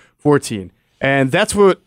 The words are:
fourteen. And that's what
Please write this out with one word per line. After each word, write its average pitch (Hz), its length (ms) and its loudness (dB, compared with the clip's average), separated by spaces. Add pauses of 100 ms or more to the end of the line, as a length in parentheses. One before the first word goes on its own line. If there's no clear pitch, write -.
(180)
fourteen. 120 540 -2 (280)
And 135 300 0
that's 190 240 -2
what 196 320 2